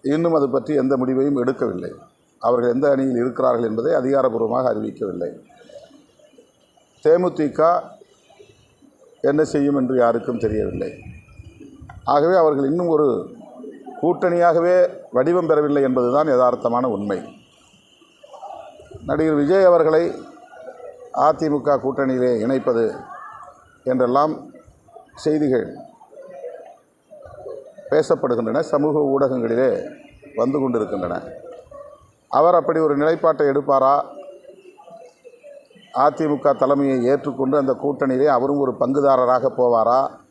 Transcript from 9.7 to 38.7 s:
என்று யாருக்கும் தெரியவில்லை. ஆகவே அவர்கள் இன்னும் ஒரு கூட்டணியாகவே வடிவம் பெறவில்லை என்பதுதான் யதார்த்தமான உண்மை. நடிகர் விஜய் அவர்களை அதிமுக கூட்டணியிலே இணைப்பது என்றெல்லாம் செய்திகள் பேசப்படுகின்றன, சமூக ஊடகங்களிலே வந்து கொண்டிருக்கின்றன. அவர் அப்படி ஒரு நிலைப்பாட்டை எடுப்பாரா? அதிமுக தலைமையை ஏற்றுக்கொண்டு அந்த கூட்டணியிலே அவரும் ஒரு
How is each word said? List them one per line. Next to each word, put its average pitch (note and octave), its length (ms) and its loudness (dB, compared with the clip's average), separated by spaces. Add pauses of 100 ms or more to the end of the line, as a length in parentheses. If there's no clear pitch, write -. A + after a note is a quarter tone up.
என்று B2+ 200 0
யாருக்கும் A#2 480 0
தெரியவில்லை. G2+ 460 -4 (1120)
ஆகவே D3 320 2
அவர்கள் D3 340 2
இன்னும் E3+ 260 -2
ஒரு D3 120 2 (960)
கூட்டணியாகவே F3 720 2 (360)
வடிவம் E3 340 2
பெறவில்லை D3 360 2
என்பதுதான் B2+ 440 2
யதார்த்தமான B2 580 2 (120)
உண்மை. G2+ 220 -4 (1900)
நடிகர் D3+ 360 0
விஜய் F#3 280 4
அவர்களை D#3+ 340 4 (1080)
அதிமுக D3 720 0
கூட்டணியிலே C3 460 0 (140)
இணைப்பது A#2+ 400 0 (1000)
என்றெல்லாம் B2+ 480 2 (800)
செய்திகள் D3 520 0 (2250)
பேசப்படுகின்றன, C3 680 0
சமூக D3 340 0 (180)
ஊடகங்களிலே B2+ 560 0 (680)
வந்து C3+ 240 -2
கொண்டிருக்கின்றன. G#2 640 -4 (1040)
அவர் E3 260 4
அப்படி D#3+ 260 2
ஒரு D3 160 0
நிலைப்பாட்டை D#3 500 0
எடுப்பாரா? C#3 480 2 (2000)
அதிமுக C#3+ 600 0
தலைமையை C3+ 480 2
ஏற்றுக்கொண்டு C3+ 520 0
அந்த C3+ 160 0
கூட்டணியிலே C#3 540 0
அவரும் C#3 320 2
ஒரு C3 220 0